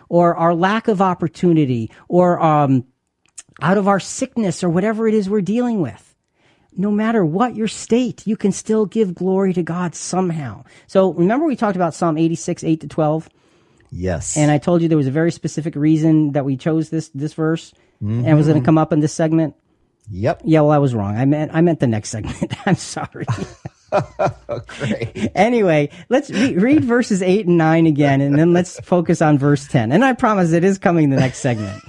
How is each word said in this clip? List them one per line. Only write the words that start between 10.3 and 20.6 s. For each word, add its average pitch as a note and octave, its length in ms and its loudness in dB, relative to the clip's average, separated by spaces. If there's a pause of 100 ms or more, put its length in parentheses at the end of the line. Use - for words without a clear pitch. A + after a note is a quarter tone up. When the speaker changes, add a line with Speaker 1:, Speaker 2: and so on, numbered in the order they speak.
Speaker 1:
So F#3+ 280 2
remember G3+ 340 0
we B3+ 80 -2
talked G#3 200 -2
about E3+ 200 -2
Psalm D#3+ 240 0
eighty-six, E3 440 -2
eight D#3+ 180 -2
to D3+ 60 -12
twelve? D#3 400 -2 (600)
Speaker 2:
Yes. F2 480 -6
Speaker 1:
And D3+ 140 2
I D3 80 2
told F3 240 0
you E3 40 2
there D#3+ 80 2
was C#3 120 2
a C3 40 -4
very D#3+ 200 0
specific D#3 440 -8
reason D#3 580 2
that C#3 120 -2
we C#3 100 -2
chose D#3 360 -2
this, D#3+ 240 -6
this D3+ 180 -8
verse D#3+ 400 -4 (260)
Speaker 2:
Mm-hmm. A2+ 280 -4
Speaker 1:
and D#3 100 6
was D3+ 100 4
gonna D3+ 140 4
come D#3+ 160 4
up D#3 160 0
in D3+ 60 2
this D3+ 140 0
segment. D#3+ 420 0 (560)
Speaker 2:
Yep. G2 340 -4
Speaker 1:
Yeah, D#3 160 4